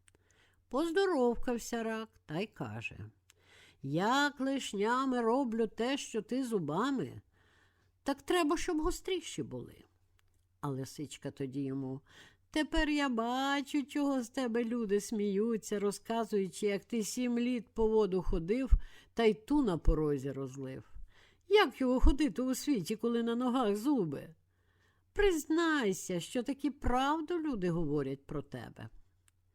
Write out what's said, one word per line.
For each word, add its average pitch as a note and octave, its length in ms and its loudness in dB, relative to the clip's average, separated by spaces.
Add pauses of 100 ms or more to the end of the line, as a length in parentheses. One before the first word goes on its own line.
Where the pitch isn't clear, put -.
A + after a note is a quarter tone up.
(680)
Поздоровкався B3+ 1120 0
рак A3 260 -6 (160)
та D#3 140 -6
й A3 80 -4
каже: A2 500 -10 (840)
«Я A3+ 560 0
клешнями B3+ 840 0
роблю A#3 460 2
те, B3+ 300 -2
що - 240 -6
ти B3+ 220 -4
зубами. F3+ 800 -2 (840)
Так C#4 180 -4
треба, E4+ 360 2
щоб D#4 240 -2
гостріші E4 640 -4
були». A#2+ 420 -12 (760)
А C#3+ 80 -4
лисичка C3+ 640 -8
тоді C#3 320 -6
йому: C3+ 380 -6 (500)
«Тепер D4 380 0
я C#4+ 200 0
бачу, C4+ 720 -2
чого C#4 400 0
з A3 60 -10
тебе A#3 340 -2
люди A3 380 0
сміються, G#3 800 -2
розказуючи, G3+ 840 -2
як G3+ 200 -2
ти A3+ 180 -2
сім A#3+ 360 -2
літ A#3+ 340 0
по A3 140 2
воду G#3 340 2
ходив G3 500 0 (420)
та A#3 100 2
й A3 100 8
ту - 280 2
на F#3+ 160 2
порозі D3 540 2
розлив. C3 600 -10 (580)
Як F#4+ 320 4
його B3+ 180 4
ходити C4+ 420 6
у B3+ 140 -2
світі, A3 400 0
коли A#3 280 0
на A#3 120 0
ногах A#3+ 400 2
зуби? G#3+ 540 0 (840)
Признайся, D#4 1040 2
що A#3 240 -4
таки C#4 280 -2
правду D4+ 680 0
люди A#3+ 300 -2
говорять D3 560 -2
про D3+ 160 -6
тебе». A2+ 480 -12 (640)